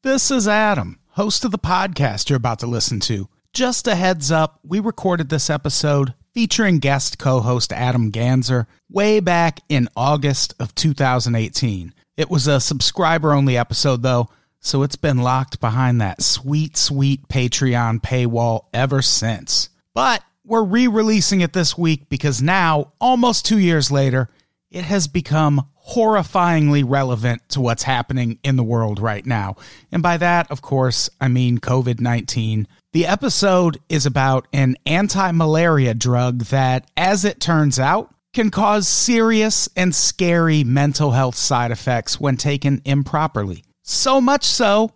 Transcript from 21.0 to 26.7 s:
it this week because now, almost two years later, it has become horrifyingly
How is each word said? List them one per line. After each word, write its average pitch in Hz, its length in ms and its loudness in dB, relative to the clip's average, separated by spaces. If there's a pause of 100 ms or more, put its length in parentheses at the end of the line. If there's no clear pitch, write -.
it 170 100 -2
this 175 240 -2
week 160 320 0
because 135 320 -2
now, 160 640 0
almost 240 420 2
two 220 140 2
years 165 320 2
later, 131 400 0 (400)
it 180 160 -10
has 175 220 -2
become 151 600 0 (260)
horrifyingly 175 880 2